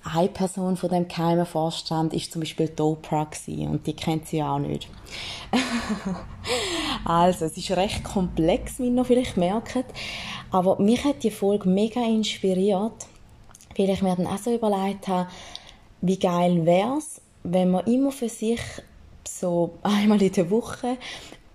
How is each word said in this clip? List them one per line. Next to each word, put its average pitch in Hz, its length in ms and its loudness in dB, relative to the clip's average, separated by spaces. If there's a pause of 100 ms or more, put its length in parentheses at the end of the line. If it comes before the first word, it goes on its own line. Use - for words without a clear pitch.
eine 165 240 2
Person 190 480 -2
von 175 140 -2
dem 180 180 2
geheimen 170 380 2
Vorstand 160 680 -2
ist 165 180 -4
zum 165 100 -6
Beispiel 156 280 -2
die 156 140 -4
Oprah 156 420 0
gewesen. 151 440 -6
Und 151 180 -2
die 151 80 -2
kennt 160 340 -2
sie 160 140 0
auch 143 160 0
nicht. 147 320 -4 (600)
<laughs> 247 80 2 (1500)
Also, 170 420 4
es 156 100 -6
ist 175 140 -6
recht 190 340 0
komplex, 180 720 0
wie 247 80 -2
ihr 247 40 2
noch 247 160 2
vielleicht 247 300 2
merkt. 214 500 0 (640)
Aber 185 280 4
mich 220 260 4
hat 285 180 0
die 220 80 2
Folge 202 380 0
mega 220 360 2
inspiriert, 208 1000 0 (720)
weil 196 140 4
ich 190 120 0
mir 185 140 2
dann 180 100 0
auch 196 120 -4
so 233 160 -2
überlegt 202 540 0
habe, 180 200 0 (720)
wie 185 180 2
geil 175 460 4
wär's, 208 560 2 (220)
wenn 180 280 2
man 185 160 2
immer 262 260 2
für 240 160 -4
sich 226 320 -2 (640)
so 170 460 0 (100)
einmal 208 400 4
in 185 100 4
der 175 180 2
Woche 240 460 0 (580)